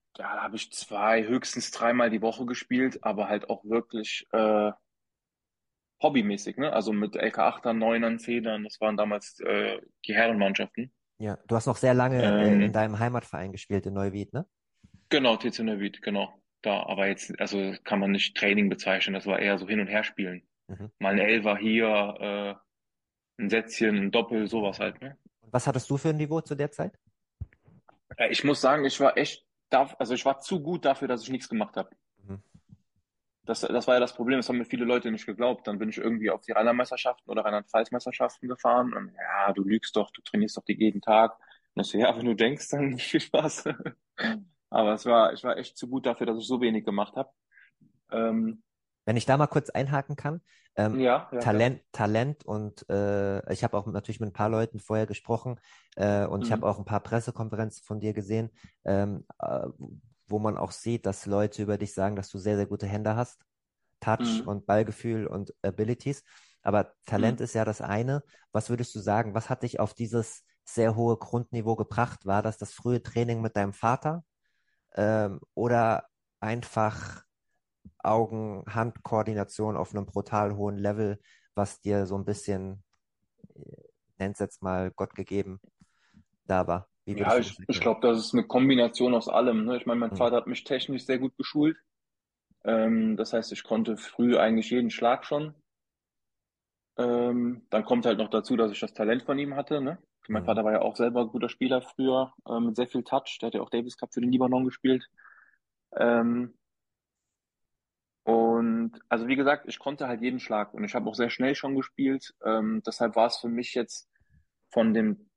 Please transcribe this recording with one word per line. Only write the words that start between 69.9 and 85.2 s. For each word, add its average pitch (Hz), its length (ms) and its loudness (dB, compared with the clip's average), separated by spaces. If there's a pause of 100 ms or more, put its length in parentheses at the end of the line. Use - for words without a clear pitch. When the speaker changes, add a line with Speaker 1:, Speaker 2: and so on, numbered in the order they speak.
Speaker 2:
dieses 117 500 -4 (200)
sehr 113 320 2
hohe 117 220 2
Grundniveau 113 580 -4
gebracht? 107 500 -2
War 98 160 4
das 110 160 -4
das - 140 -12
frühe 120 300 -2
Training 117 400 -2
mit 113 120 -4
deinem 101 200 0
Vater? 151 500 0 (720)
Ähm, 104 460 0 (140)
oder 113 540 2 (320)
einfach 107 840 -4 (800)
Augen-Hand-Koordination 110 1700 -2
auf - 180 -4
einem 98 120 -6
brutal 101 500 -2
hohen 101 220 -4
Level, 104 420 -2 (340)
was - 260 -4
dir 101 260 0
so 95 100 -6
ein 98 80 -6
bisschen, 98 600 -6 (720)
äh, - 40 -20 (580)
nenn's 95 220 -6
jetzt - 220 -6
mal 92 300 -2
Gott - 240 -6
gegeben, 95 440 -6 (840)